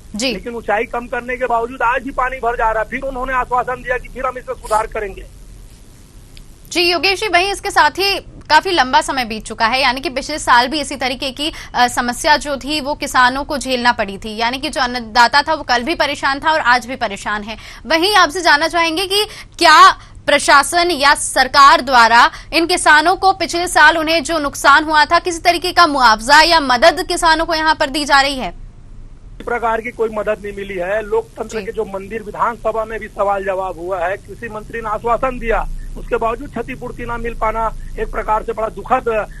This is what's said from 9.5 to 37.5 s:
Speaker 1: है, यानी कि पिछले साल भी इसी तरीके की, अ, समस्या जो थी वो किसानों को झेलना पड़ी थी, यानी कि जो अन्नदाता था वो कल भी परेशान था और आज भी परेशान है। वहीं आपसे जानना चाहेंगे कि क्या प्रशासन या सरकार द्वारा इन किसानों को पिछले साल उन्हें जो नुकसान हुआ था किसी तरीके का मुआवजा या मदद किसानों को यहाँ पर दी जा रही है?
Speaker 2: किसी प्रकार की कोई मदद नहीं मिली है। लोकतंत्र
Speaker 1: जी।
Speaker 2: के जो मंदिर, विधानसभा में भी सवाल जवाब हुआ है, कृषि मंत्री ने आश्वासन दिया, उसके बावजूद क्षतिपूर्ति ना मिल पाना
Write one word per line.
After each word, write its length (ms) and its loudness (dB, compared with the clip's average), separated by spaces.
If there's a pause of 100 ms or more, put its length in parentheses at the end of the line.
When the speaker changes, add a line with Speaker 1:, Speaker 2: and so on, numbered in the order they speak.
Speaker 1:
है, 160 0
यानी 180 0
कि 100 -6
पिछले 280 -6
साल 300 4
भी 120 -4
इसी 160 -6
तरीके 340 -4
की, 220 -6 (220)
अ, 120 2
समस्या 500 0
जो 200 -4
थी 240 -6
वो 140 -4
किसानों 500 2
को 140 -6
झेलना 340 0
पड़ी 260 -6
थी, 180 -12
यानी 220 -2
कि 100 -6
जो 120 -4
अन्नदाता 640 2
था 120 -2
वो 80 -4
कल 200 0
भी 120 -2
परेशान 460 -2
था 120 0
और 80 0
आज 260 2
भी 100 -10
परेशान 460 -6
है। 140 -12 (300)
वहीं 300 2
आपसे 240 4
जानना 280 4
चाहेंगे 380 -2
कि 180 0 (340)
क्या 400 8 (280)
प्रशासन 640 4
या 240 2
सरकार 680 4
द्वारा 500 6 (220)
इन 140 2
किसानों 500 4
को 160 4
पिछले 360 -4
साल 300 6
उन्हें 260 0
जो 140 -2
नुकसान 460 4
हुआ 200 2
था 140 2
किसी 200 -4
तरीके 340 0
का 140 6
मुआवजा 540 4
या 200 6
मदद 480 4
किसानों 380 2
को 80 -2
यहाँ 200 2
पर 160 -2
दी 140 -4
जा 160 4
रही 180 0
है? 120 -6
Speaker 2:
किसी 920 -18
प्रकार 360 -2
की 100 -8
कोई 220 -2
मदद 320 -2
नहीं 80 -8
मिली 220 -8
है। 280 -4
लोकतंत्र 560 -6
Speaker 1:
जी। 80 -8
Speaker 2:
के 60 -8
जो 120 -6
मंदिर, 380 -10
विधानसभा 600 -4
में 160 -10
भी 80 -12
सवाल 360 -2
जवाब 340 -4
हुआ 280 -4
है, 100 -4
कृषि 320 -14
मंत्री 320 -12
ने 80 -8
आश्वासन 500 -2
दिया, 280 -2 (320)
उसके 180 -4
बावजूद 340 -4
क्षतिपूर्ति 560 -10
ना 100 -6
मिल 180 -8
पाना 380 -4 (280)